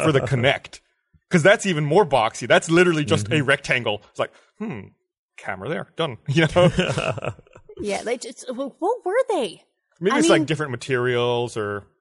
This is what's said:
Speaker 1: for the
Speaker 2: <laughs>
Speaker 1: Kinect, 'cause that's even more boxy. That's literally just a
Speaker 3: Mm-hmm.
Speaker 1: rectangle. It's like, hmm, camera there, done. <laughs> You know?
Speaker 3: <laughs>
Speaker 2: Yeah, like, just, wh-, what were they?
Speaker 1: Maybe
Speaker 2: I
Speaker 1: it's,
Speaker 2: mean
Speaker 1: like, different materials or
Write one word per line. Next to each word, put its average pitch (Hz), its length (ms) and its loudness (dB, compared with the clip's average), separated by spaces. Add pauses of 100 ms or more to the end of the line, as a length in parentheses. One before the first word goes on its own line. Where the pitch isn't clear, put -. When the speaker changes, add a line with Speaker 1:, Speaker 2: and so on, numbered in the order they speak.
Speaker 1:
for 160 80 2
the 135 80 4
Speaker 2:
<laughs> 127 120 -4
Speaker 1:
Kinect, 123 460 -2 (520)
'cause 170 120 2
that's 202 240 4
even 156 180 -2
more 165 220 4
boxy. 123 400 0
That's 160 240 4
literally 165 340 4
just 104 220 0
a 104 40 -6
Speaker 3:
Mm-hmm. 151 160 0
Speaker 1:
rectangle. 123 640 -2
It's - 100 -8
like, 117 100 -4 (280)
hmm, 196 220 -8 (560)
camera 95 320 -12
there, 175 280 -8
done. 156 260 -6
<laughs> - 60 -20
You 156 260 2
know? 180 220 6
Speaker 3:
<laughs> - 580 -4 (460)
Speaker 2:
Yeah, 202 240 -6
like, 240 160 -6
just, - 280 -16
wh-, 254 320 -10
what 427 240 -4
were 370 120 -2 (140)
they? 269 320 -4 (360)
Speaker 1:
Maybe 185 160 0
Speaker 2:
I 285 40 2
Speaker 1:
it's, 320 100 4
Speaker 2:
mean 160 120 6
Speaker 1:
like, 143 60 -2
different 151 240 -4
materials 123 880 -2
or 101 280 -6 (160)